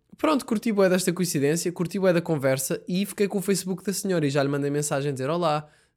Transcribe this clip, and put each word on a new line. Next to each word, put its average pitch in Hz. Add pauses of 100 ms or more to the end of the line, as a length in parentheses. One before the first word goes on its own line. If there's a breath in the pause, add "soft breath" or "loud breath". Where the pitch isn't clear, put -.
(160)
pronto, 285
curti 220
bué 196
desta 180
coincidência, 170
curti 175
bué 185
da 170
conversa 143
e 180
fiquei 202
com 202
o 180
Facebook 185
da 202
senhora 185
e 135
já 143
lhe 135
mandei 143
mensagem 147
a -
dizer, 131
"Olá, 156 (280 soft breath)